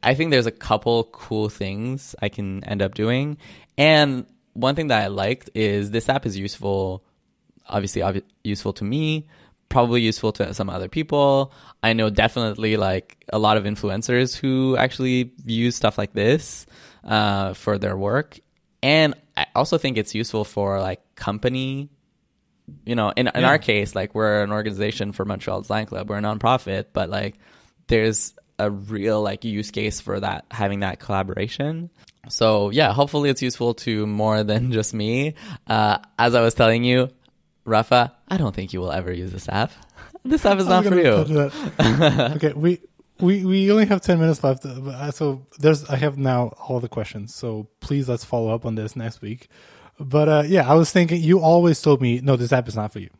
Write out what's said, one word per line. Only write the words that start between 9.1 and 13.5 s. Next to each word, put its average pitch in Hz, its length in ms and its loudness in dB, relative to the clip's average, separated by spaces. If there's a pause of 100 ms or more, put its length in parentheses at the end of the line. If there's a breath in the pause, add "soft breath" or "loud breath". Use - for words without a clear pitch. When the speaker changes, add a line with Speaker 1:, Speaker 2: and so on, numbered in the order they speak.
Speaker 1:
probably 120 320 2
useful 110 300 0
to 98 200 -4
some 98 160 -6
other 92 220 -8
people. 139 600 2 (320 soft breath)
I 113 120 2
know 110 160 2
definitely, 110 680 0
like, 95 560 -4
a 107 60 0
lot 107 180 4